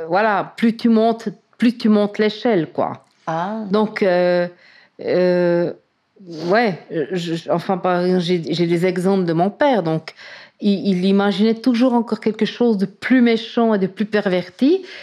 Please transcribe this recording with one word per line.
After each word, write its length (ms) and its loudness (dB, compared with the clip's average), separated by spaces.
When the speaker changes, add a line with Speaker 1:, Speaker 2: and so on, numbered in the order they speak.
Speaker 1:
voilà, 480 0
plus 200 0
tu 120 0
montes, 400 2
plus 200 2
tu 100 0
montes 300 2
l'échelle, 540 0
quoi. 320 -6
Speaker 2:
Ah. 340 -6
Speaker 1:
Donc, 320 0
euh, 460 2
euh, 720 0
ouais, 320 2
je, 240 -4
je, 140 -8
enfin, 280 -2
par 260 0
exemple, 200 2
j'ai, 180 0
j'ai 140 0
des 200 0
exemples 380 0
de 80 0
mon 180 2
père. 340 2
Donc, 300 -4
il, 280 0
il 160 0
imaginait 500 2
toujours 380 2
encore 260 0
quelque 280 -2
chose 320 0
de 80 0
plus 340 0
méchant 540 2
et 40 0
de 80 0
plus 200 -6
perverti. 800 0